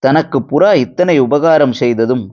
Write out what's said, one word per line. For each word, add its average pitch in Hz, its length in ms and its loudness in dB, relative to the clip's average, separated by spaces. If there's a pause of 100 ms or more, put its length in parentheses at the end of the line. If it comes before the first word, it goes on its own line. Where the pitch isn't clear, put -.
தனக்கு 143 360 0
புறா 156 340 0
இத்தனை 156 460 0
உபகாரம் 143 520 2
செய்ததும் 117 600 -2